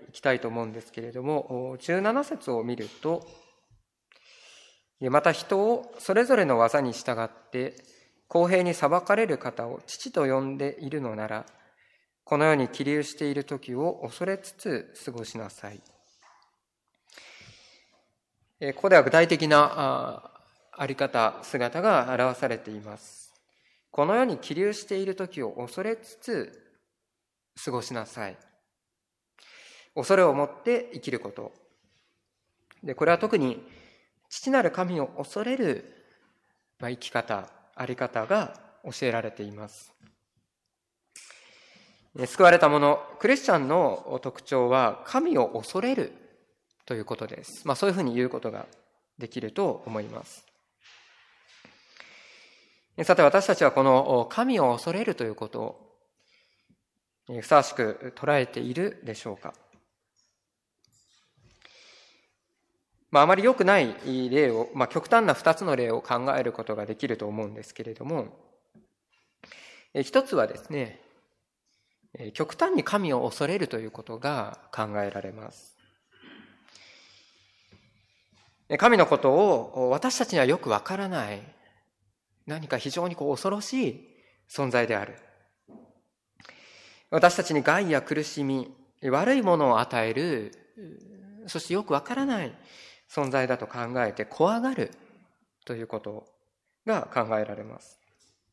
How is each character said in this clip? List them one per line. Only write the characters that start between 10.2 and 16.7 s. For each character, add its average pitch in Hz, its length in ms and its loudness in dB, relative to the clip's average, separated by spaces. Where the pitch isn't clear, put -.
呼 135 140 0
ん 135 180 -6
で 143 220 -6
い 139 100 -10
る 151 100 -6
の 117 140 -6
な 107 140 -8
ら、 110 180 -8
こ 147 140 0
の 151 60 4
世 156 120 6
に 127 120 0
起 - 140 -10
立 143 220 -2
し - 100 -12
て 147 160 -4
い 139 40 -4
る 139 100 -4
時 127 320 -10
を 165 260 -4
恐 - 220 -10
れ 190 120 -4
つ - 160 -18
つ - 400 -8
過 131 80 -10
ご 117 120 -12
し 117 140 -14
な 107 100 -10
さ 101 220 -16
い。」 101 100 -20